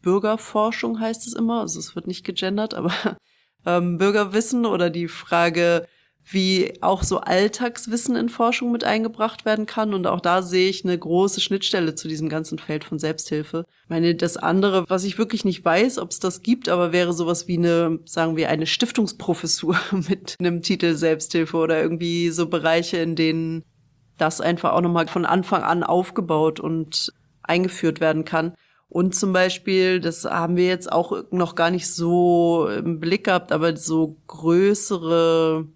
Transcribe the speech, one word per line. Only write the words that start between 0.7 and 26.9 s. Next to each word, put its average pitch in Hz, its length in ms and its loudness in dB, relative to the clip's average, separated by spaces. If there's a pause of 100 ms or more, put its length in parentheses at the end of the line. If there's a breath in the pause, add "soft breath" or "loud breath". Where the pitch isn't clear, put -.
heißt 226 280 -4
es 240 60 -8
immer. 226 280 -2
Also 165 180 -6
es - 160 -12
wird 175 120 -10
nicht 180 180 -10
gegendert, 202 480 -4
aber, - 180 -2 (120)
<laughs> 185 140 -2 (480)
ähm, 175 320 0
Bürgerwissen 208 680 2
oder 175 240 2
die 170 180 -4
Frage, 170 800 0 (400 loud breath)
wie 190 540 0
auch 190 220 2
so - 160 0
Alltagswissen 233 960 0
in 233 140 0
Forschung 240 420 0
mit 233 120 -2
eingebracht 220 600 -2
werden 214 220 0
kann. 220 260 -2
Und 185 140 0
auch 180 140 0
da 175 200 2
sehe 185 280 2
ich 190 140 -6
eine 180 140 0
große 180 420 2
Schnittstelle 185 540 0
zu 156 140 -8
diesem 156 220 -4
ganzen 156 280 -6
Feld 151 260 -6
von - 140 -8
Selbsthilfe. 156 680 -4 (180)
Ich - 60 -20
meine, 165 260 2
das 165 220 0
andere, 185 520 2
was 185 140 0
ich 196 160 -4
wirklich 226 260 -2
nicht 185 180 -2
weiß, 202 360 2
ob 175 100 -6
es - 100 -6
das 185 220 -4
gibt, 254 260 0
aber 175 240 2
wäre 175 220 2
sowas 170 340 -2
wie 175 120 0
eine, 170 460 2
sagen 165 320 -2
wir, 160 120 0
eine 156 160 0
Stiftungsprofessur 180 1120 -2 (140)
<laughs> 175 180 -2
mit - 300 -4
einem 175 240 0
Titel 175 320 0
Selbsthilfe 160 640 0
oder 160 220 2
irgendwie 170 520 0
so 165 160 0
Bereiche, 170 500 0
in 165 180 0
denen 160 480 0 (540)
das 160 240 0
einfach 170 320 0
auch 170 80 4
nochmal 170 260 2
von 175 180 -2
Anfang 185 360 2
an 175 220 0
aufgebaut 165 760 0
und 160 540 -4 (300)